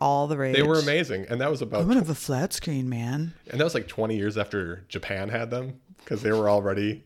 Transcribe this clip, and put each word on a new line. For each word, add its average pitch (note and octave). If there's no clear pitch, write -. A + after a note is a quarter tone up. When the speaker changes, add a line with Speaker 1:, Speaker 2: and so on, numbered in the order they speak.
Speaker 1:
all C#3+
the D3+
rage? C3
Speaker 2:
They C#3
were D#3
amazing. C#3+
And A#2+
that C#3
was C#3
about A2
Speaker 1:
"I'm E3+
gonna B3+
Speaker 2:
tw- G#3
Speaker 1:
have -
a C#3+
flat C#3+
screen, C3
man." B2+
Speaker 2:
And B2
that D3
was, E3
like, A2+
twenty A2
years G#2
after F#2
Japan G2
had A#2
them, B2+
'cause A2
they A2
were G#2+
already G2+